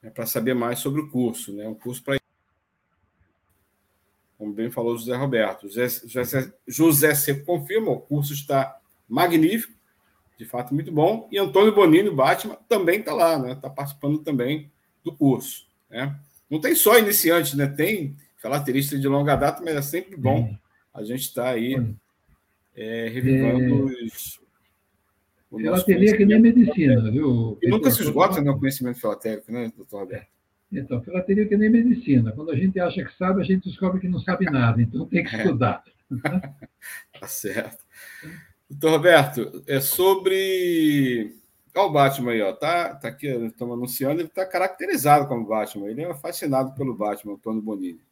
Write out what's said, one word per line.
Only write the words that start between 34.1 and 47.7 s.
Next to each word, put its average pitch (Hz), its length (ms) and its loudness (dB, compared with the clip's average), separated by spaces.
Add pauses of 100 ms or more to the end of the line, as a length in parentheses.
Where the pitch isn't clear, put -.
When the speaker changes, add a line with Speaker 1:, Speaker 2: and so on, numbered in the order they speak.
Speaker 2:
sabe 185 280 -2
nada. 120 360 2
Então, 120 240 -2
tem - 180 -2
que - 120 -10
Speaker 1:
É. - 80 -6
Speaker 2:
estudar. 127 400 0 (260)
Speaker 1:
<laughs> 143 580 -6 (520)
Tá - 80 -18
certo. - 560 -8 (840)
Doutor 151 220 -2
Roberto, 151 760 4
é 135 140 0
sobre, 180 1600 2 (380)
ó 202 120 2
o 165 60 -4
Batman 135 400 2
aí, 110 100 0
ó. 95 100 -2
Tá, 165 420 -4
tá - 140 -12
aqui, 139 200 -12
estamos 120 460 -6
anunciando, 131 460 -4
ele 165 80 -6
tá 190 160 -6
caracterizado 180 840 0
como 117 180 -4
Batman. 104 420 -6
Ele 120 140 -8
é 170 120 -8
fascinado 139 600 -4
pelo 127 200 -6
Batman, 104 400 -8
Antônio 110 280 -6
Bonini. 95 380 -8 (120)